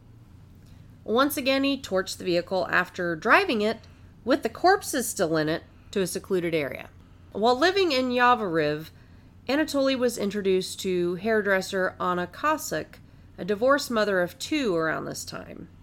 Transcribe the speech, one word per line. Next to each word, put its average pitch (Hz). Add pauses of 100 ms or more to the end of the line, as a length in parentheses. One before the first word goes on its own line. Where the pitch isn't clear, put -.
(1040)
Once 262
again, 269
he 277
torched 190
the -
vehicle 175
after 175
driving 254
it, 220 (460)
with 302
the 226
corpses 349
still 160
in 156
it, 165 (280)
to 202
a 180
secluded 175
area. 143 (440)
While 240
living 359
in 254
Yavoriv, 185 (580)
Anatoly 269
was 240
introduced 190
to 180
hairdresser 190
Anna 180
Kosuk, 294 (400)
a 175
divorced 247
mother 208
of 175
two 262
around 160
this -
time. - (160)